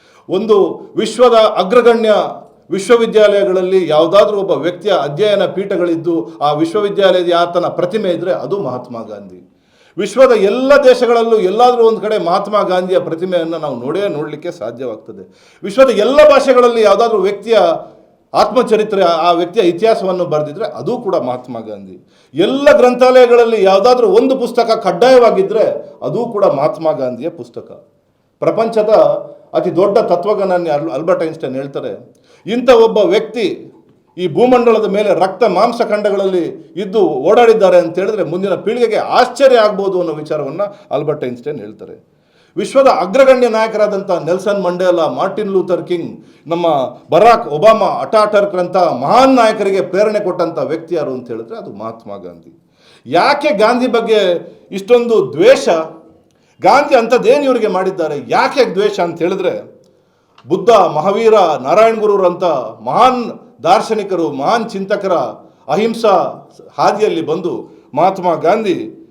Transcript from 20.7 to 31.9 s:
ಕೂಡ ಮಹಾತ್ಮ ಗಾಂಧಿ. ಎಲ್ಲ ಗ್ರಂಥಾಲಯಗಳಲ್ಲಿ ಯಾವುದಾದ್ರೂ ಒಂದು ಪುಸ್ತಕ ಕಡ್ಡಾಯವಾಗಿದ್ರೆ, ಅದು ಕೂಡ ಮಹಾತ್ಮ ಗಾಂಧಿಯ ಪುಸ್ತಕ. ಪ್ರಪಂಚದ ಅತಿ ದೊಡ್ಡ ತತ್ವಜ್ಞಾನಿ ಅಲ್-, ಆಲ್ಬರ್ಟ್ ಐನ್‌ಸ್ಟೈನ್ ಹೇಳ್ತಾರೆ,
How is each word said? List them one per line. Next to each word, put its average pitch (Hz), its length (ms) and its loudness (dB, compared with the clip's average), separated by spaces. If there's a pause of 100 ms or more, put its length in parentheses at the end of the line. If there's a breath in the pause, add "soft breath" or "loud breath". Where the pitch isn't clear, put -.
ಕೂಡ 196 180 -4
ಮಹಾತ್ಮ 123 440 -8
ಗಾಂಧಿ. 98 520 -18 (220 soft breath)
ಎಲ್ಲ 262 420 2
ಗ್ರಂಥಾಲಯಗಳಲ್ಲಿ 240 880 4
ಯಾವುದಾದ್ರೂ 220 420 2
ಒಂದು 254 300 2
ಪುಸ್ತಕ 226 480 -2
ಕಡ್ಡಾಯವಾಗಿದ್ರೆ, 208 800 2 (380 loud breath)
ಅದು 180 240 -4
ಕೂಡ 202 180 -2
ಮಹಾತ್ಮ 156 480 -2
ಗಾಂಧಿಯ 127 360 -6
ಪುಸ್ತಕ. - 600 -16 (500)
ಪ್ರಪಂಚದ 214 520 0 (640)
ಅತಿ 165 220 -2
ದೊಡ್ಡ 196 220 2
ತತ್ವಜ್ಞಾನಿ 190 720 -2
ಅಲ್-, 147 220 -4
ಆಲ್ಬರ್ಟ್ 165 320 -2
ಐನ್‌ಸ್ಟೈನ್ 143 320 -8
ಹೇಳ್ತಾರೆ, 135 600 -12 (300 soft breath)